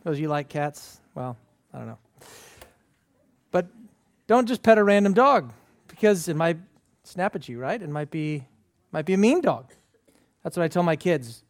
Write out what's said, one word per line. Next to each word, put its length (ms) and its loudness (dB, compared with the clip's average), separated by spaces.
those, 160 -4
you 80 -4
like 220 -4
cats? 500 -8
Well, 240 -10
I 40 -18
don't 100 -14
know. 120 -16
But 180 -2
don't 180 4
just 160 -4
pet 160 6
a 60 4
random 300 4
dog, 400 2
because 400 0
it 80 -4
might 220 0
snap 300 -6
at 140 -12
you, 120 -12
right? 220 -6
It 80 -12
might 220 -8
be, 340 -6
might 140 -6
be 80 0
a 40 2
mean 220 4
dog. 320 -2
That's 120 -10
what 80 0
I 40 0
tell 160 0
my 120 2
kids. 540 -4